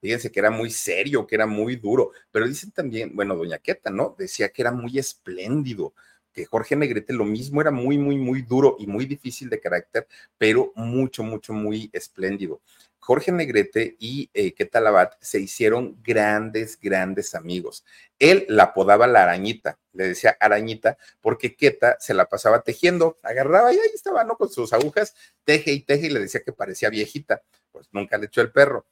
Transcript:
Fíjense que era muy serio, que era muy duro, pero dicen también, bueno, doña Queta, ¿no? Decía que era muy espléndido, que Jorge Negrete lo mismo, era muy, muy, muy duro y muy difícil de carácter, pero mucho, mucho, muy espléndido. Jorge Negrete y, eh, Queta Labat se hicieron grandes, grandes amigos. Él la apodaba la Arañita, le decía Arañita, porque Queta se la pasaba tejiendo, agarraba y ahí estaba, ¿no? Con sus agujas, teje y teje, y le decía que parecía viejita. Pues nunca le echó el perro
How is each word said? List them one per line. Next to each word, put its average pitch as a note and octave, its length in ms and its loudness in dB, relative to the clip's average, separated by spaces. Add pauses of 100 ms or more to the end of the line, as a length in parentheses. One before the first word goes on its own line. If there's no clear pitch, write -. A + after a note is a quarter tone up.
Fíjense A#2 280 -6
que - 100 -6
era G#2+ 100 4
muy A2+ 200 -4
serio, A2 560 -4
que - 80 -8
era A2 120 2
muy A2 300 -4
duro, A#2 360 0 (180)
pero A#2 160 0
dicen D3 260 -8
también, A2+ 440 -8
bueno, G2+ 200 -2
doña E2+ 220 -6
Queta, - 320 -6
¿no? G#2 280 -4
Decía G2 320 -4
que - 120 -10
era A#2+ 100 0
muy B2 260 -6
espléndido, A2 960 -6 (360)
que F2 140 -12
Jorge C#3+ 320 -6
Negrete B2+ 380 -6
lo A2+ 100 -4
mismo, C3 380 -6
era D#3 80 0
muy, C3+ 260 -4
muy, C#3+ 220 -2
muy C3 240 -4
duro B2+ 360 2
y G#2+ 80 -12
muy G#2 200 -6
difícil C3+ 420 -12
de A2 120 -6
carácter, F2 460 -6 (300)
pero A2+ 400 2
mucho, A#2+ 460 -4
mucho, A2 320 -10
muy G#2+ 400 -6
espléndido. F#2 680 -8 (440)
Jorge C#3+ 280 0
Negrete A2+ 680 0
y, B2+ 340 -10
eh, G2 220 -2
Queta - 260 0
Labat G2+ 400 4
se - 200 -4
hicieron A2+ 640 -2
grandes, G#2+ 720 -2
grandes F#2+ 560 -4
amigos. F2 500 -8 (360)
Él F#3 280 6
la G#2 160 8
apodaba G2+ 440 6
la G#2+ 160 8
Arañita, F2+ 560 -2 (120)
le F#2+ 140 -4
decía F#2 320 2
Arañita, G#2+ 580 0 (240)
porque A#2 360 -4
Queta B2 420 2
se - 160 -6
la F#2 120 2
pasaba A2 360 2
tejiendo, E3+ 640 0
agarraba D3 480 4
y F#4 60 4
ahí A4 140 2
estaba, F#4+ 300 -4
¿no? A3+ 140 -4
Con - 140 -2
sus A#2 220 -6
agujas, C#3+ 440 0 (260)
teje D3+ 300 2
y C#3 80 -2
teje, C#3+ 260 0
y D3+ 40 -2
le C3 100 -2
decía G2+ 240 -6
que - 80 -8
parecía G2+ 380 -4
viejita. G#2+ 520 -4 (300)
Pues - 180 -20
nunca G2+ 280 -4
le G#2 80 -6
echó - 140 -2
el A#2 120 0
perro C3+ 400 2